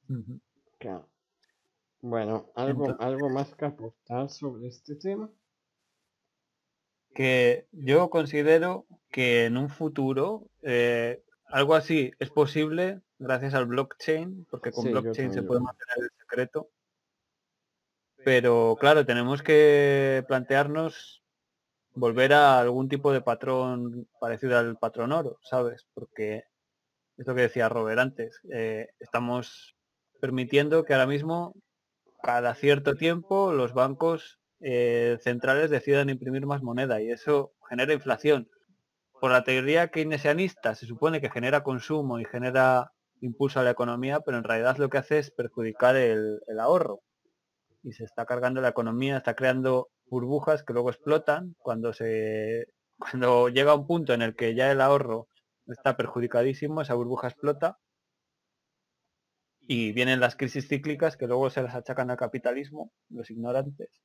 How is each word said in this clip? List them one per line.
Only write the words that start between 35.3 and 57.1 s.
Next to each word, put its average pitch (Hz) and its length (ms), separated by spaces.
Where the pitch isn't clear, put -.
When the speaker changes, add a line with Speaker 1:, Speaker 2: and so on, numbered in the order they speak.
Speaker 1:
decidan 139 400
imprimir 131 360
más 143 180
moneda 120 380
y 113 100
eso 139 420
genera 131 240
inflación. 139 560
Por 131 120
la 127 120
teoría 143 460
keynesianista 151 840
se - 100
supone 139 360
que 123 80
genera 139 340
consumo 131 560
y 113 60
genera 127 680
impulso 131 380
a 127 40
la 123 80
economía, 127 500
pero 131 160
en 113 60
realidad 117 340
lo 139 120
que 139 80
hace 151 220
es 143 120
perjudicar 120 640
el, 107 520
el 110 120
ahorro. 123 420
Y 120 100
se 113 120
está 117 200
cargando 123 360
la 127 80
economía, 123 480
está 120 180
creando 131 540
burbujas 143 560
que 123 100
luego 123 160
explotan 156 680
cuando 113 360
se, 110 760
<laughs> - 160
cuando 123 520
llega 139 260
un 143 100
punto 160 280
en 117 80
el 113 140
que 113 200
ya 131 160
el 135 100
ahorro 123 460
está 123 280
perjudicadísimo, 131 840
esa 143 120
burbuja 120 340